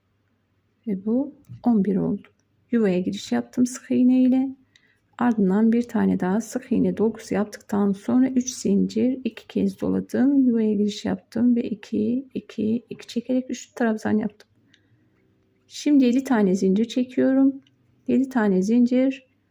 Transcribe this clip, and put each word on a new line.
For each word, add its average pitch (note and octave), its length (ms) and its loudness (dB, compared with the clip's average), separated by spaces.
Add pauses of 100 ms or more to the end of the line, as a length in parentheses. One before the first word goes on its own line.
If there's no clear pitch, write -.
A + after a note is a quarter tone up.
(880)
ve F#3+ 180 -6
bu C4 300 -2 (280)
on A3 220 2
bir F#3+ 100 0
oldu. F3 320 -2 (440)
Yuvaya G3+ 280 2
giriş F#3+ 320 -6
yaptım A#3+ 340 -2
sık B3+ 260 -6
iğne B3+ 300 4
ile. C4 280 2 (680)
Ardından A3 540 2
bir A#3+ 120 2
tane F#3+ 360 0
daha F#3+ 220 0
sık - 300 -8
iğne F#3 260 0
dolgusu A3 360 -2
yaptıktan G3+ 580 -2
sonra B3 380 0
üç B3 200 -2
zincir, G#3+ 720 0
iki - 240 -10
kez G3 340 -4
doladım. A3+ 680 0
Yuvaya A3+ 260 2
giriş G#3 320 -2
yaptım A3+ 500 0
ve A#3 80 0
iki, A#3 680 -4
iki, G#3+ 560 -6
iki - 180 -18
çekerek B3+ 420 -4
üçlü - 260 -14
trabzan G#3+ 420 -2
yaptım. - 320 -8 (1160)
Şimdi C#4+ 380 2
yedi B3 180 2
tane G#3+ 320 2
zincir F#3+ 300 2
çekiyorum. C4 760 0 (460)
Yedi B3+ 220 0
tane G#3 320 2
zincir B3 680 2 (240)